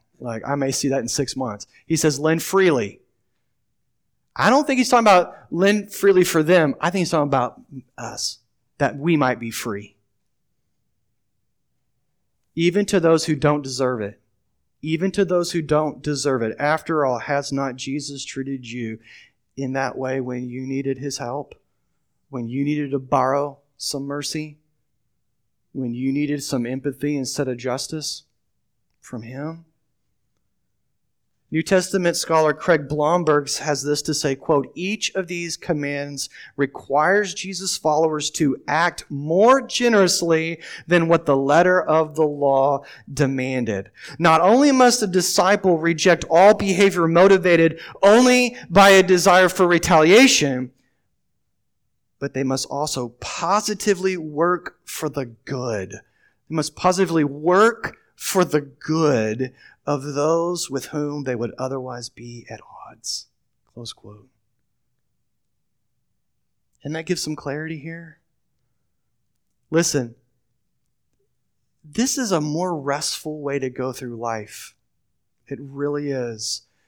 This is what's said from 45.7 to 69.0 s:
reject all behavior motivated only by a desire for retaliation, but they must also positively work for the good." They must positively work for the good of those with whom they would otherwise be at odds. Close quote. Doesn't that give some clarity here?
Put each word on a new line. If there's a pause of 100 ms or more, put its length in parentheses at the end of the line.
reject
all
behavior
motivated (240)
only (140)
by
a
desire
for
retaliation, (1500)
but
they
must
also (100)
positively
work
for
the
good." (580)
They
must
positively
work (180)
for
the
good (320)
of (100)
those
with
whom
they
would
otherwise
be
at (280)
odds. (480)
Close
quote. (2500)
Doesn't
that
give
some
clarity
here? (1500)